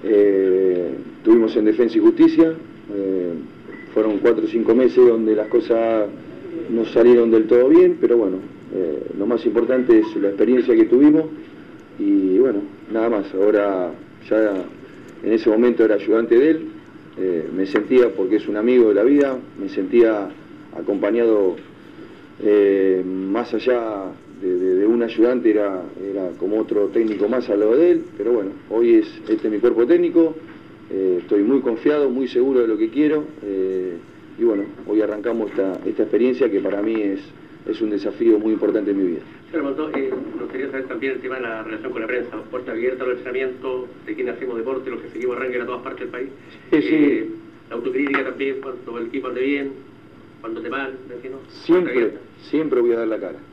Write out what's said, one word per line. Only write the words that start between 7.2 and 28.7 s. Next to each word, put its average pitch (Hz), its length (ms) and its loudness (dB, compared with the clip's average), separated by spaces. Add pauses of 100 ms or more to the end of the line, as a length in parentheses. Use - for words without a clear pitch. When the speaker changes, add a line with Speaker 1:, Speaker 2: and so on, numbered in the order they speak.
Speaker 1:
del 110 160 4
todo 123 200 6
bien, 175 320 6
pero 120 160 4
bueno, 95 200 0 (360)
eh, 80 300 -4 (160)
lo 101 80 -2
más 117 180 -2
importante 120 540 2
es 110 160 0
la 98 140 0
experiencia 117 480 2
que 110 80 6
tuvimos 151 400 6 (720)
y 101 400 2
bueno, 117 220 2 (320)
nada 113 180 0
más. 98 240 -4
Ahora 98 560 2 (380)
ya 107 360 0 (600)
en 104 80 0
ese 113 180 2
momento 117 340 4
era 107 120 2
ayudante 113 420 2
de 151 120 4
él, 160 100 0 (580)
eh, 87 360 -4
me 95 120 -2
sentía, 120 480 2
porque 98 220 0
es 104 100 -2
un 104 100 -4
amigo 117 340 4
de 101 40 2
la 101 80 2
vida, 135 340 2 (240)
me 98 80 -8
sentía 104 600 0 (500)
acompañado, 104 800 0 (840)
eh, 98 640 2
más 95 480 -4
allá 110 520 -2 (360)
de, 90 160 -2
de, 92 200 0
de 101 100 2
un 117 160 2
ayudante, 117 480 2
era, 101 320 -2 (180)
era 95 380 -6
como 104 220 -2
otro 104 260 -2
técnico 104 420 0
más 123 220 -2
al 104 100 2
lado 110 160 4
de 175 140 4
él, 165 120 2 (140)
pero 110 160 -2
bueno, 101 180 -2 (200)